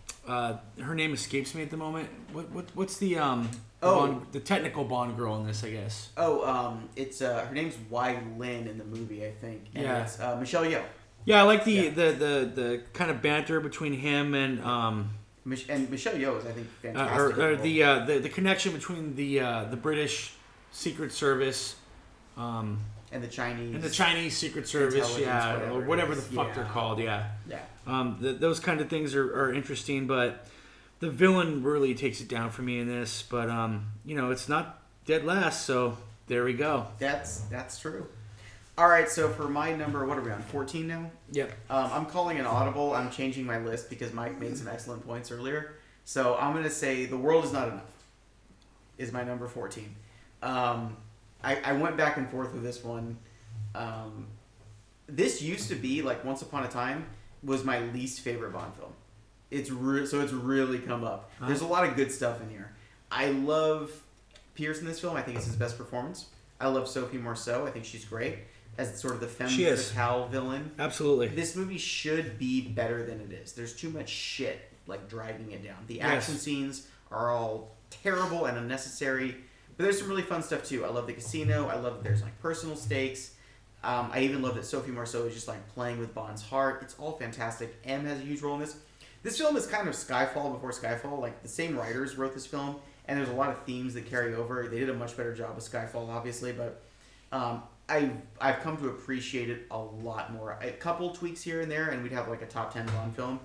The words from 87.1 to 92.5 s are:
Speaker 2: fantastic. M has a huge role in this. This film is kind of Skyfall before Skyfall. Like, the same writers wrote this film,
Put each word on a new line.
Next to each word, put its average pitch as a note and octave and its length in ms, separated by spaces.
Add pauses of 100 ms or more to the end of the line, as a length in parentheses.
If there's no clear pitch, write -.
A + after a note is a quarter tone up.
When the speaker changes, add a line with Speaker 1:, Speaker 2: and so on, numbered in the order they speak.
Speaker 2:
fantastic. A#2 640 (100)
M C#3 200
has D3 140
a C3+ 40
huge C#3+ 180
role C#3+ 140
in C#3+ 40
this. D3+ 160 (480)
This - 140
film D4+ 200
is - 100
kind G#3 200
of C3+ 80
Skyfall C3+ 580
before B2 180
Skyfall. A#2+ 480
Like, A#2 220
the - 80
same E3 280
writers B2 400
wrote C3 160
this C3+ 120
film, C#3+ 300 (300)